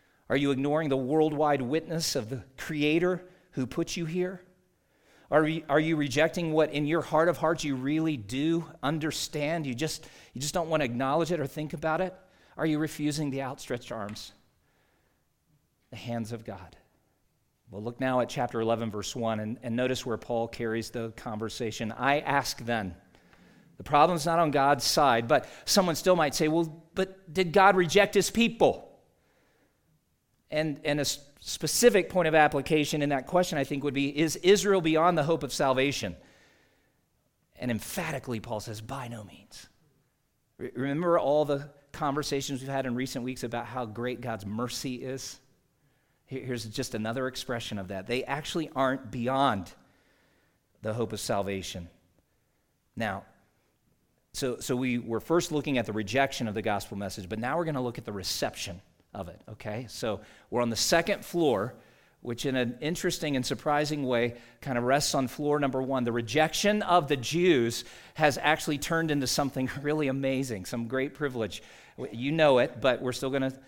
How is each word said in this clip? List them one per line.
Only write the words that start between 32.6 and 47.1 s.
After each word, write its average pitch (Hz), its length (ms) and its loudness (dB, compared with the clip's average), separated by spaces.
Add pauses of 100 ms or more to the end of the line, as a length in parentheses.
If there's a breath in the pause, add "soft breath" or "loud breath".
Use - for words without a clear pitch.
in 143 80 2
that 135 160 -2
question, 175 320 0
I 139 60 0
think, 139 200 -4
would 143 120 -2
be, 143 200 0
is 151 200 0
Israel 190 460 4
beyond 165 360 4
the 151 60 2
hope 160 180 0
of 135 100 -6
salvation? 131 640 0 (1400 soft breath)
And 127 160 -4
emphatically, 131 680 -4
Paul 110 200 -6
says, 107 200 -10
"By 123 280 -10
no 117 160 -12
means." - 440 -20 (920)
Re-, - 160 -10
remember 156 420 2
all 147 280 4
the 143 260 -2 (200)
conversations 139 720 -2
we've 135 100 -10
had 135 160 -2
in 120 80 -2
recent 127 280 -4
weeks 127 200 -8
about 117 240 -6
how 123 180 -6
great 117 340 -6
God's 113 280 -8
mercy 120 480 -6
is? 131 440 -10 (840)
Here, 131 180 -10
here's 120 220 -6
just 120 300 -6
another 117 320 -2